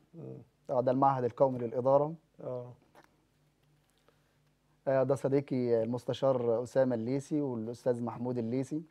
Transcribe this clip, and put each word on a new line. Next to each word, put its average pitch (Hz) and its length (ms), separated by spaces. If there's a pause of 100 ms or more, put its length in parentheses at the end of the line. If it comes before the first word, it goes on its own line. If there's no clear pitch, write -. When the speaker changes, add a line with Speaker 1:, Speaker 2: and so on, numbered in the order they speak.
(140)
Speaker 1:
مم. 131 240 (320)
Speaker 2:
آه، 127 120
ده 127 100
المعهد 135 320
القومي 127 360
للإدارة. 131 540 (300)
Speaker 1:
آه. 123 220 (2250)
Speaker 2:
آه، 135 160
ده 135 120
صديقي 131 680
المستشار 123 800
أسامة 127 320
الليسي 139 460
والأستاذ 120 640
محمود 120 340
الليسي. 127 540